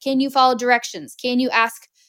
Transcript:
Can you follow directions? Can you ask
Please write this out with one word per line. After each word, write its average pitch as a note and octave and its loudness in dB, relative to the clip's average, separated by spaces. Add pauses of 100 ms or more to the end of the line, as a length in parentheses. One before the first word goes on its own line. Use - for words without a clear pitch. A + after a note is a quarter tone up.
Can C4+ 0
you C#4 0
follow C4 4
directions? A#3 -2
Can B3 -2
you B3+ 0
ask - -2 (200)